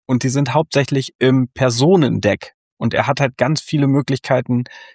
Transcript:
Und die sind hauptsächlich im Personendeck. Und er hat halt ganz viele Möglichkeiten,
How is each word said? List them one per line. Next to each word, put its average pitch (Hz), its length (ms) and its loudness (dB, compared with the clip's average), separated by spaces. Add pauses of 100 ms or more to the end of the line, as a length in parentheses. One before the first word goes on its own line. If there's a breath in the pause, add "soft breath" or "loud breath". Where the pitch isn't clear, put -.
Und 127 160 -2
die 131 80 -2
sind 127 240 -2
hauptsächlich 143 640 -2
im 131 340 2
Personendeck. 120 1040 0 (240)
Und 117 160 -4
er - 140 0
hat 139 140 -2
halt 131 160 -2
ganz 147 240 0
viele 143 260 0
Möglichkeiten, 127 800 -2 (300 loud breath)